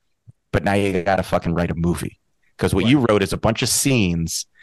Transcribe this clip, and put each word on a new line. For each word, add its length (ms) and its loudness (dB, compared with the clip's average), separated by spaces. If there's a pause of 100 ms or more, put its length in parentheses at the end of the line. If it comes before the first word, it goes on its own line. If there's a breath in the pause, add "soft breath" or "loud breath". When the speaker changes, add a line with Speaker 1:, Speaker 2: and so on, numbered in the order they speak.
(520)
Speaker 1:
but 100 0
now 120 0
you 280 0
gotta 220 0
fucking 300 -2
write 180 -2
a 20 -4
movie." 460 -4 (380)
'Cause 160 0
what 100 2
Speaker 2:
Right. 60 2
Speaker 1:
you 180 4
wrote 160 4
is 80 -6
a 60 -6
bunch 240 0
of 60 -2
scenes 800 0 (160 soft breath)